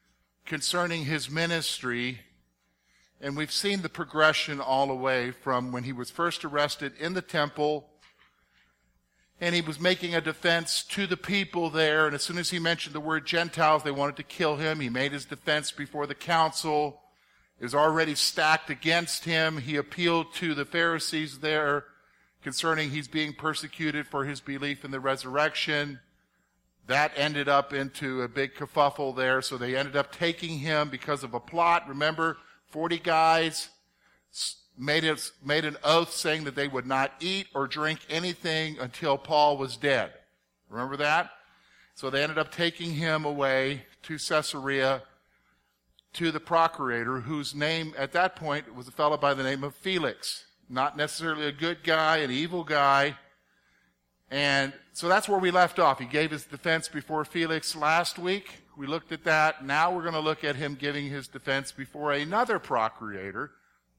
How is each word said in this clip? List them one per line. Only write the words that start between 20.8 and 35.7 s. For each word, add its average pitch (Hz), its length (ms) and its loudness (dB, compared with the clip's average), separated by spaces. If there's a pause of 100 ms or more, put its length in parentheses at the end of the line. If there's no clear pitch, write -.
there 151 460 0 (560)
concerning 156 500 -2
he's 147 160 -6
being 151 260 -2
persecuted 151 720 -4
for 139 160 -4
his 139 160 -6
belief 139 460 -8
in 135 60 -10
the 135 80 -4
resurrection. 143 1000 0 (880)
That 143 300 2
ended 143 320 0
up 139 240 4
into 135 480 -4
a 120 80 -4
big 135 260 -4
kerfuffle 143 600 0
there. 131 260 2
So 131 160 -6
they 123 180 -4
ended 139 200 -2
up 139 180 0
taking 170 460 -4
him 151 300 0
because 135 340 -4
of 117 100 -10
a 120 60 -2
plot. 170 500 2
Remember, 156 480 0 (300)
forty 165 320 -4
guys 165 720 2 (600)
s-, - 260 -8 (180)
made 147 300 0
a, 156 100 2 (300)
made 151 180 2
an 147 200 -4